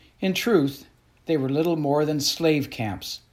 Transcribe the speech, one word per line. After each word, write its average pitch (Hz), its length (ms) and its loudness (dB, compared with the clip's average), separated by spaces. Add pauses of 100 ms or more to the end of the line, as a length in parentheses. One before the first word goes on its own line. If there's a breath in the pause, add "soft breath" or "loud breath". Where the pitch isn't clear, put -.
(200 soft breath)
In 190 120 0
truth, 175 540 2 (400)
they 165 100 0
were 131 120 0
little 160 280 0
more 147 280 2
than 151 160 -2
slave 156 500 0
camps. 101 500 -6 (120)